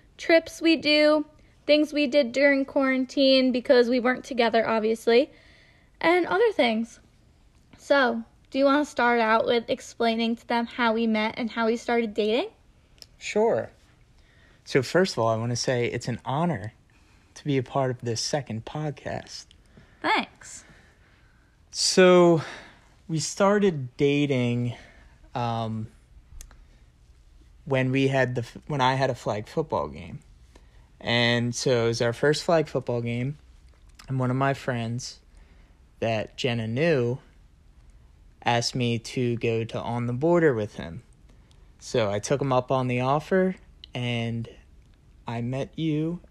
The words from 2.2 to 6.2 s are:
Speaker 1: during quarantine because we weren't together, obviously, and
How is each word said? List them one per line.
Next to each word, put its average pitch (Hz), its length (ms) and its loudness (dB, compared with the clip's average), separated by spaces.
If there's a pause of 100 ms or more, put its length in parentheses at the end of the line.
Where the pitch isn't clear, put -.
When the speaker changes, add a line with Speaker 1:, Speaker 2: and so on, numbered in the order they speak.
Speaker 1:
during 277 320 2
quarantine 262 880 2
because 240 360 4
we 247 120 2
weren't 247 240 -2
together, 226 440 0
obviously, 226 600 2 (720)
and 339 260 2